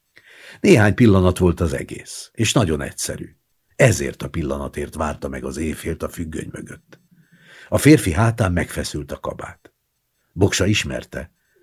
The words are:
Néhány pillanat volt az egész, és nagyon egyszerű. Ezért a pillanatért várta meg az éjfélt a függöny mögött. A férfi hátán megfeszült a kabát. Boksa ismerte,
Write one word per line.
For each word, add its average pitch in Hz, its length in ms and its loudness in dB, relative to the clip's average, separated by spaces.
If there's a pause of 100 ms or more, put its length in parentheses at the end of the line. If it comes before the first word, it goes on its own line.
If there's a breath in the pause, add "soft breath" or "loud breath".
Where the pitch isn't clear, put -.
(600 loud breath)
Néhány 107 340 6
pillanat 95 440 6
volt 87 220 2
az 85 120 -2
egész, - 600 -12
és 110 200 -2
nagyon 80 280 0
egyszerű. - 560 -10 (400)
Ezért 73 460 2
a 69 60 -8
pillanatért 71 680 -8
várta 76 340 -6
meg 67 160 -10
az 67 120 -8
éjfélt 80 460 -6
a - 60 -6
függöny 80 440 -10
mögött. - 480 -16 (680 loud breath)
A - 100 0
férfi 135 340 6
hátán 110 400 0
megfeszült 73 600 -6
a - 80 -12
kabát. - 520 -12 (600)
Boksa - 340 0
ismerte, 67 640 -4 (300 soft breath)